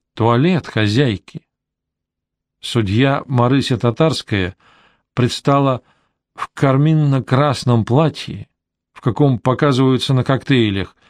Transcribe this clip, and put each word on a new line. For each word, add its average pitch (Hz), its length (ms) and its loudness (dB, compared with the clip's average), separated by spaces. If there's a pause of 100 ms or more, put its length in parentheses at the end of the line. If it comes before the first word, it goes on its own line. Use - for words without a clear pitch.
(140)
туалет 123 520 2
хозяйки. 107 800 -2 (1160)
Судья 120 640 -2
Марыся 127 520 0
Татарская — 113 800 -2 (580)
предстала 135 680 0 (520)
в - 180 -12
карминно-красном 135 1300 2
платье, 120 640 -2 (440)
в - 80 -20
каком 135 380 0
показываются 131 760 0
на 127 80 0
коктейлях, 113 760 -2 (140)